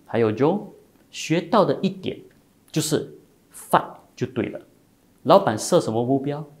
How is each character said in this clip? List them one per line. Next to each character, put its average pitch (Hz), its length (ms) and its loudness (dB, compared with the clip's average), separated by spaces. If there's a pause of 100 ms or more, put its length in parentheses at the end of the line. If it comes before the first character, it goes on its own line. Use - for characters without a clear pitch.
还 113 140 -2
有 113 120 4
Joe， 147 300 2 (500)
学 165 300 -2
到 208 240 2
的 147 160 0
一 190 80 0
点 - 320 -10 (500)
就 156 100 -2
是 - 320 -2 (400)
fight - 420 0 (200)
就 - 120 -6
对 110 200 -6
了。 - 140 -12 (640)
老 175 160 6
板 113 180 0
设 170 240 2
什 117 100 -4
么 117 140 0
目 135 140 0
标 143 260 -6 (140)